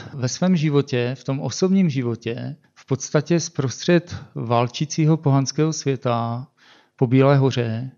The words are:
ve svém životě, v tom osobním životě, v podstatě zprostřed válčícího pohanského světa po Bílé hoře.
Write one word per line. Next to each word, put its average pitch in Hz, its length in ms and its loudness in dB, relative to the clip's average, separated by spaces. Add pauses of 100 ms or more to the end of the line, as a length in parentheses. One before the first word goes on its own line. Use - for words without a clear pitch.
(140)
ve 127 140 -4
svém 185 280 0
životě, 139 640 0
v - 40 -20
tom 135 160 -4
osobním 185 500 0
životě, 123 680 -4 (200)
v - 100 -20
podstatě 151 540 0
zprostřed 160 760 -2 (200)
válčícího 139 840 0
pohanského 151 560 0
světa 120 760 -4 (480)
po 131 120 2
Bílé 135 300 6
hoře. 123 600 0